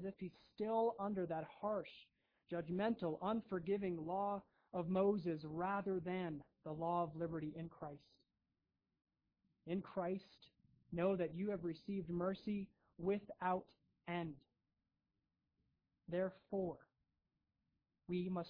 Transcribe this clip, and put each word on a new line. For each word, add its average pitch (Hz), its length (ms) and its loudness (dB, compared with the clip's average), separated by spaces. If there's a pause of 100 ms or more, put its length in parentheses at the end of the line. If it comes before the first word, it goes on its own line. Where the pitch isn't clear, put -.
if 196 140 -4
he's 185 120 -6 (240)
still 226 440 4
under 196 280 0
that 160 180 -2 (160)
harsh, 202 280 0 (640)
judgmental, 175 680 0
unforgiving 190 840 0
law 196 360 0 (320)
of 175 160 0
Moses 185 560 4
rather 185 540 0
than 175 420 -2 (240)
the 156 60 -6
law 170 320 2
of 156 120 -4
liberty 160 400 -2
in 165 140 -6
Christ. 147 300 -10 (1700)
In 180 140 -2
Christ, 185 440 -4 (640)
know 180 240 4
that 165 200 0
you 202 160 0
have 175 120 -2
received 170 460 -2
mercy 196 580 0 (300)
without 185 680 0 (420)
end. 170 260 -2 (1800)
Therefore, 185 640 -2 (1300)
we 180 180 0
must 180 220 -2